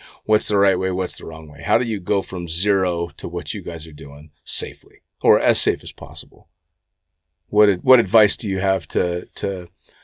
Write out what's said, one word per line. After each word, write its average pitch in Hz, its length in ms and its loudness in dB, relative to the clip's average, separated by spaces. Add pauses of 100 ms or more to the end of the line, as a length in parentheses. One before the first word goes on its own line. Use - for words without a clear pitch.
(260)
What's 107 220 2
the 104 100 2
right 98 220 4
way? 95 100 -2
What's 92 300 -2
the 85 80 -12
wrong 80 200 -10
way? 73 140 -14
How 104 160 2
do 127 80 0
you 110 140 -4
go 95 240 0
from 87 240 -6
zero 90 680 0
to - 100 -8
what 85 260 -6
you 101 80 -6
guys 82 240 -8
are 80 80 -12
doing 73 380 -14 (120)
safely, - 600 -6 (180)
or 110 180 2
as 120 220 2
safe 90 220 0
as - 80 -12
possible? - 580 -14 (1000)
What 104 200 6
ad-, 92 140 0
what 123 160 8
advice 107 360 4
do - 140 -6
you 95 100 0
have 95 300 0
to, 90 360 -2 (100)
to 95 340 -6 (340)